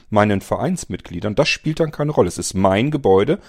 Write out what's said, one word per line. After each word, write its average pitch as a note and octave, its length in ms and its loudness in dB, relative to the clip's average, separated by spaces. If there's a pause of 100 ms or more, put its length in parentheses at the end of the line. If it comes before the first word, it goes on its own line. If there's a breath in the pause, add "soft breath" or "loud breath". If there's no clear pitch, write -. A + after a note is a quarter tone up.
(120)
meinen G#2 280 4
Vereinsmitgliedern, G#2 960 -6
das - 160 2
spielt - 300 -4
dann D#3 120 -2
keine D3+ 200 -4
Rolle. F3+ 160 2
Es E3+ 100 -8
ist - 160 -8
mein G2 380 2
Gebäude, C3+ 580 2